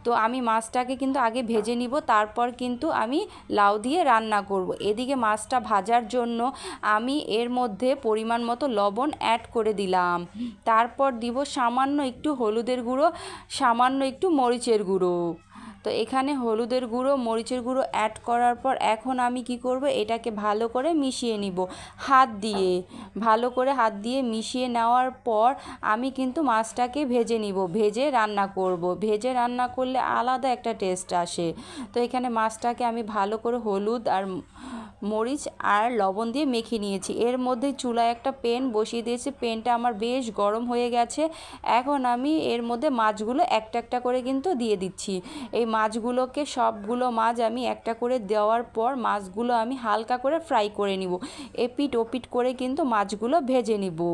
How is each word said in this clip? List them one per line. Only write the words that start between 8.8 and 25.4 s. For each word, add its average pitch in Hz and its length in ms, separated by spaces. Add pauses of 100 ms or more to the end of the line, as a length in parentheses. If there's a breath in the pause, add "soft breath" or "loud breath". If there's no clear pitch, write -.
অ্যাড 233 200 (120)
করে 220 260
দিলাম। 180 380 (500 loud breath)
তারপর 233 400 (140)
দিব 240 140 (200)
সামান্য 262 420 (120)
একটু 254 180 (120)
হলুদের 233 480
গুঁড়ো, 269 180 (520 loud breath)
সামান্য 254 400 (140)
একটু 269 140 (120)
মরিচের 240 500
গুঁড়ো। 180 280 (680 loud breath)
তো 214 80 (100)
এখানে 262 300 (100)
হলুদের 233 500
গুঁড়ো, 254 200 (140)
মরিচের 226 400
গুঁড়ো 262 160 (120)
অ্যাড 214 200 (140)
করার 240 340
পর 262 120 (200)
এখন 254 200 (120)
আমি 247 220
কি 247 160
করব, 254 180 (200)
এটাকে 226 280 (140)
ভালো 208 200 (100)
করে 269 160 (120)
মিশিয়ে 240 420
নিব 185 140 (480 loud breath)
হাত 262 220 (160)
দিয়ে। 196 280 (540 loud breath)
ভালো 226 200 (100)
করে 262 240
হাত 220 140 (100)
দিয়ে 247 140 (140)
মিশিয়ে 240 340 (100)
নেওয়ার 240 320 (200)
পর 220 200 (440 loud breath)